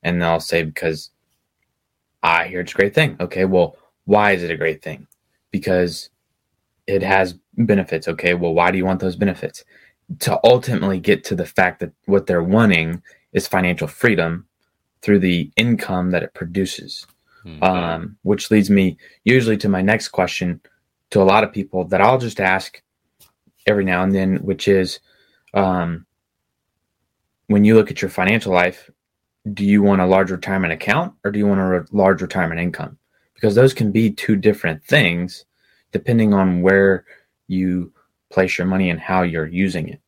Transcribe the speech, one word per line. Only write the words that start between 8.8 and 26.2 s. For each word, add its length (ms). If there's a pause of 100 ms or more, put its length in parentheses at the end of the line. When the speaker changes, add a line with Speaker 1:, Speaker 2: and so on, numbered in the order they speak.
Speaker 1:
want 160
those 160
benefits? 480 (560)
To 220
ultimately 560
get 260
to 120
the 100
fact 340
that 120 (140)
what 200
they're 160
wanting 600 (300)
is 140
financial 400
freedom 600 (560)
through 180
the 340
income 560
that 140
it 100
produces. 720 (380)
Speaker 2:
Mm-hmm. 180
Speaker 1:
Um, 600
which 280
leads 200
me 260 (260)
usually 360
to 100
my 140
next 260
question 520 (500)
to 120
a 20
lot 200
of 80
people 320
that 160
I'll 180
just 220
ask 420 (840)
every 180
now 180
and 100
then, 260
which 280
is, 320 (560)
um, 520 (1400)